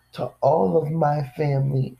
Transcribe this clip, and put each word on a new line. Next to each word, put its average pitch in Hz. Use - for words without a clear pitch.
to -
all 165
of 151
my 151
family 139